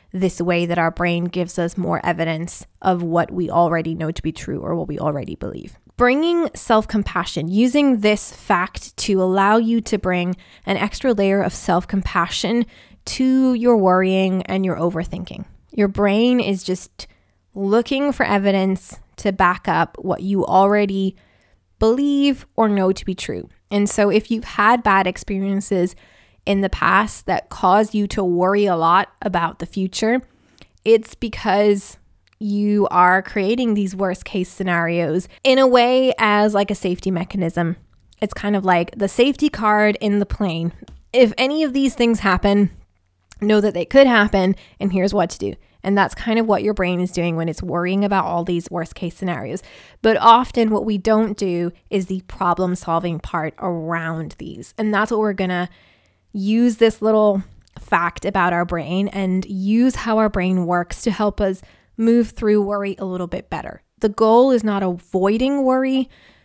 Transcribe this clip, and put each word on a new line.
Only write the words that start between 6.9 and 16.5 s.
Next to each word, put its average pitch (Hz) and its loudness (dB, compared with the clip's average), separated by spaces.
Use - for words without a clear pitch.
using 254 2
this 208 0
fact - -4
to 190 0
allow 196 2
you 226 2
to 214 -2
bring 180 -2
an 190 0
extra 233 -2
layer 196 2
of - -2
self-compassion 190 -2
to 262 2
your 233 4
worrying 185 2
and 190 -2
your 180 -2
overthinking. 170 -6
Your 202 0
brain 208 2
is 196 -2